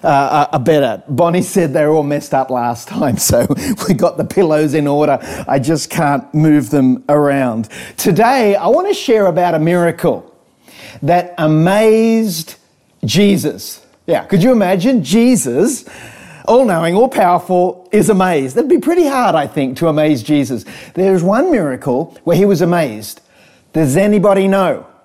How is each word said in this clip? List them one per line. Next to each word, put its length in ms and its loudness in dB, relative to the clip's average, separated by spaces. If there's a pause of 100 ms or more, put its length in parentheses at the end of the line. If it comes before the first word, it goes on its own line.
uh, 40 0
are, 460 0
are 60 -2
better. 500 0
Bonnie 320 0
said 320 -2
they 120 0
were 80 2
all 100 0
messed 300 -6
up 160 -2
last 380 -6
time, 300 -4
<laughs> 140 -4
so 140 2 (420)
we 60 2
got 240 -2
the 60 -4
pillows 500 0
in 140 0
order. 320 0 (280)
I 120 0
just 300 -2
can't 440 -2
move 360 2
them 400 2
around. 580 0 (300)
Today, 580 2
I 120 -2
want 200 2
to 60 0
share 320 0
about 280 0
a 60 0
miracle 760 -2 (680)
that 380 0
amazed 1160 2 (480)
Jesus. 800 -2 (240)
Yeah, 180 -2
could 200 0
you 100 4
imagine? 500 0
Jesus, 800 0 (600)
all-knowing, 500 2
all-powerful, 960 0
is 180 2
amazed. 460 0
That'd 140 -2
be 80 4
pretty 300 0
hard, 280 0
I 100 0
think, 320 -4
to 120 0
amaze 340 0
Jesus. 400 -2 (300)
There's 300 0
one 280 0
miracle 720 -2
where 140 2
he 80 4
was 160 2
amazed. 580 -4 (540)
Does 240 0
anybody 500 2
know? 380 0 (180)